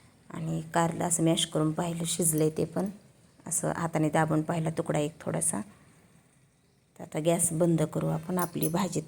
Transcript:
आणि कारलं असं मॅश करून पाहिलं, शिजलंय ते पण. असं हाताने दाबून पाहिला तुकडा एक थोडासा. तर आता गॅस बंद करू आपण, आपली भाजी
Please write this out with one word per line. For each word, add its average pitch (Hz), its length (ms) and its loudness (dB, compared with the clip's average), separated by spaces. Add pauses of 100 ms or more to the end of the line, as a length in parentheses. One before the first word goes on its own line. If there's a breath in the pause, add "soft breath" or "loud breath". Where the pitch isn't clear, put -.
(300 loud breath)
आणि 160 340 -6 (100)
कारलं 165 300 2
असं 170 200 2
मॅश 165 220 4
करून 156 260 0
पाहिलं, 170 340 -2
शिजलंय 156 440 2
ते 156 160 -2
पण. 175 200 -4 (640)
असं 160 280 -2
हाताने 160 340 0
दाबून 156 320 2
पाहिला 160 280 -2
तुकडा 160 300 -2
एक 151 220 -4
थोडासा. 175 400 -2 (1400 soft breath)
तर 175 40 -10
आता 165 160 -6
गॅस 170 340 2
बंद 165 280 4
करू 160 260 0
आपण, 160 300 -2
आपली 165 300 -2
भाजी 165 400 -2